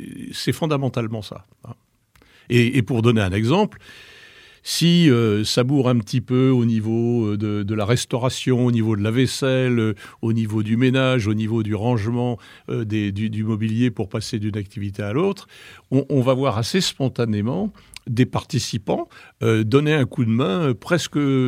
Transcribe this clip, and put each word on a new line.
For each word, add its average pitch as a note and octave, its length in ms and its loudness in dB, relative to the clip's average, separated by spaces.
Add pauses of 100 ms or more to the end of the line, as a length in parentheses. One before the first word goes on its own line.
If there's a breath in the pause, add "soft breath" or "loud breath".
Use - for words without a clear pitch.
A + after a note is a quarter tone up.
(320)
c'est - 220 -4
fondamentalement B2 680 -4
ça. - 220 -16 (220)
Hein. A2+ 60 -14 (760 soft breath)
Et, B2 280 4
et B2+ 60 4
pour A2+ 180 -2
donner A2 200 4
un F#2 100 0
exemple, B2 480 0 (880 loud breath)
si, E3+ 440 4
euh, A2 320 2
ça B2 200 0
bourre B2+ 260 2
un B2 100 4
petit A2+ 220 -2
peu C3 280 2
au B2 160 2
niveau, A#2 640 0
euh, G#2 100 -2
de, G#2 240 -2
de G#2 140 -4
la G#2 100 -2
restauration, B2 800 0
au A#2+ 60 2
niveau A2 240 2
de G2+ 80 -2
la A2 80 0
vaisselle, B2+ 640 0
euh, A2 160 0 (300 loud breath)
au A2+ 100 0
niveau A2 300 -2
du G#2+ 120 0
ménage, B2+ 520 2
au A2 80 0
niveau A2 260 -2
du G#2 140 -4
rangement, A#2+ 640 -2 (300 loud breath)
euh, B2 140 -6
des, G#2 280 -2
du, G#2+ 180 -4
du G#2+ 140 -4
mobilier A2 480 0
pour G2+ 180 -6
passer A2+ 300 -6
d'une G#2+ 180 -4
activité G2+ 460 -8
à G2+ 100 -6
l'autre, G3 340 -4 (440 loud breath)
on, C3+ 180 2
on C#3+ 120 2
va C3 120 4
voir B2+ 240 0
assez C#3+ 240 0
spontanément A#2+ 920 -2 (360 loud breath)
des B2 180 2
participants, C3+ 800 -4 (360 loud breath)
euh, A2 200 2
donner C#3+ 300 2
un C#3 120 2
coup B2+ 200 -2
de A2 60 2
main, D#3 380 0
euh, B2 40 2
presque - 460 -2 (280)